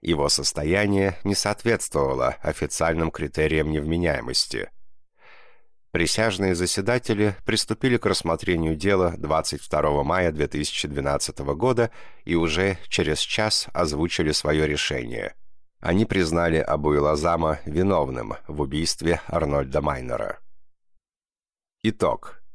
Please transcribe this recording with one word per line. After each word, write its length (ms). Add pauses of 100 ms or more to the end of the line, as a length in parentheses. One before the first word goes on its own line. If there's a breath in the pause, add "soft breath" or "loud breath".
Его 280
состояние 920
не 120
соответствовало 1040
официальным 680
критериям 640
невменяемости. 960 (1200 soft breath)
Присяжные 640
заседатели 840 (100)
приступили 520
к 80
рассмотрению 680
дела 420
двадцать 440
второго 420
мая 280
две 160
тысячи 400
двенадцатого 680
года 340 (340 loud breath)
и 120
уже 420 (120)
через 300
час 540
озвучили 580
своё 340
решение. 680 (460)
Они 260
признали 520
Абуэл 480
Азама 600
виновным 680 (140)
в 140
убийстве 680
Арнольда 520
Майнера. 600 (1400)
Итог. 580 (120)